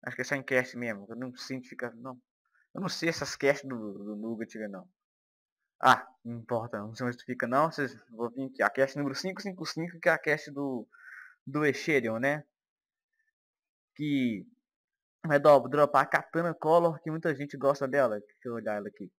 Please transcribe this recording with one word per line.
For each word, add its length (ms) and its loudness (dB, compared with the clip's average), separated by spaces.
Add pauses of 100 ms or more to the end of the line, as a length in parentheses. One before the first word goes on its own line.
Acho 120 -8
que 40 -6
é 40 -2
só 100 -2
em 80 -6
cast 340 0
mesmo. 320 -6
Eu 60 -10
não 200 -8
sinto 320 -10
ficar, 280 -10
não. 240 -14 (540)
Eu 80 -8
não 80 -2
sei 200 -2
essas 260 -6
casts 320 0
do, 100 -6
do 380 -10
Nugget, 420 -8 (100)
não. 200 -12 (960)
Ah, 260 6 (160)
não 160 -8
importa, 400 -4
não 160 -10
sei 120 -4
onde 160 -8
fica, 240 -4
não. 240 2
Vocês 240 -4 (140)
vou 200 -6
vir 180 -8
aqui. 160 -6
A 60 4
cast 280 0
número 180 -4
cinco 260 -6
cinco 240 -8
cinco, 340 -8
que 100 2
é 20 4
a 60 2
cast 340 -2
do, 360 -6 (600)
do 180 0
Echerion, 540 0
né? 240 0 (1500)
Que 500 0 (800)
vai 140 4
do-, 300 8
dropar 340 6
a 40 0
Katana 460 0
Color, 480 4
que 80 -6
muita 240 -2
gente 240 -8
gosta 300 2
dela. 320 2
Deixa 300 -14
eu 60 -6
olhar 200 -4
ela 140 -6
aqui. 300 -14